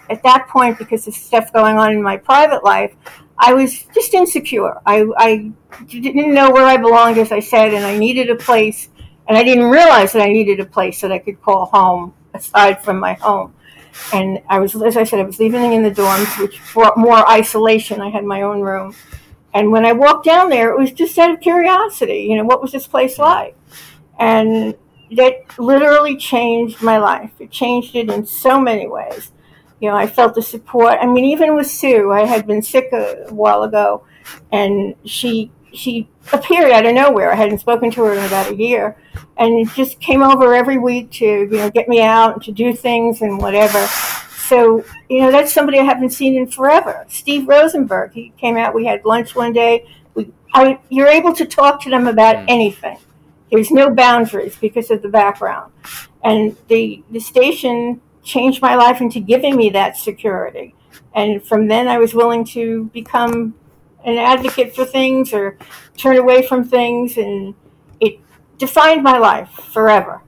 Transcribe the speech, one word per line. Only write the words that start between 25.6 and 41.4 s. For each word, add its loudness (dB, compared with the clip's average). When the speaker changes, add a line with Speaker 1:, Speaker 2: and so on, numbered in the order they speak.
Speaker 1:
changed -4
my 2
life. -2
It -20
changed -6
it -4
in -6
so 0
many -2
ways. -14
You -4
know, -2
I 0
felt 0
the -2
support. 0
I -2
mean, 2
even 2
with -2
Sue, 0
I 2
had -2
been -2
sick -2
a, -6
a -18
while 0
ago, -2
and -2
she, -6
she -8
appeared 2
out 4
of 2
nowhere. 2
I 0
hadn't -2
spoken -2
to -2
her 0
in -6
about -4
a -10
year, -4
and 0
just -6
came 0
over 4
every 0
week -4
to, -2
you 0